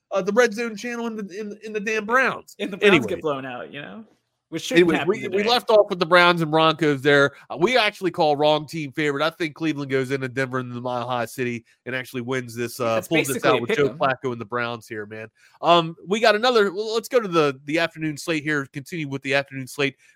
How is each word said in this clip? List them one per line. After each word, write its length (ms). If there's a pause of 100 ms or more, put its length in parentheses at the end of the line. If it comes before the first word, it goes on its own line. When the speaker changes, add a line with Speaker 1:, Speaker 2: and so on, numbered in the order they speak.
Speaker 1:
<laughs> 100
Speaker 2:
uh, 100
the 100
Red 220
Zone 220
channel 320
in 80
the, 240
in, 240
in 80
the 80
damn 260
Browns?" 540
Speaker 1:
And 100
the 60
Browns 180
Speaker 2:
Anyway. 140
Speaker 1:
get 140
blown 220
out, 280
you 100
know? 220 (460)
Which 120
shouldn't 240
Speaker 2:
Anyways, 140
Speaker 1:
happen 100
Speaker 2:
we, 180
we 140
Speaker 1:
today. 80
Speaker 2:
left 180
off 220
with 80
the 80
Browns 340
and 100
Broncos 520
there. 300 (180)
Uh, 100
we 160
actually 340
call 240
wrong 320
team 260
favorite. 300
I 60
think 260
Cleveland 360
goes 200
into 160
Denver 320
in 120
the 100
Mile 260
High 200
City 400 (180)
and 100
actually 280
wins 340
this, 240
Speaker 1:
Yeah, 140
Speaker 2:
uh, 20
Speaker 1:
it's 120
Speaker 2:
pulls 180
this 100
Speaker 1:
basically 140
Speaker 2:
out 80
Speaker 1:
a 20
Speaker 2:
with 80
Speaker 1:
pick 80
Speaker 2:
Joe 120
Speaker 1:
'em. 100
Speaker 2:
Flacco 340
and 80
the 60
Browns 420
here, 160
man. 240 (320)
Um, 360 (100)
we 120
got 160
another, 380
well, 220
let's 160
go 100
to 80
the, 380
the 120
afternoon 380
slate 260
here, 300
continue 340
with 140
the 140
afternoon 320
slate. 300 (200)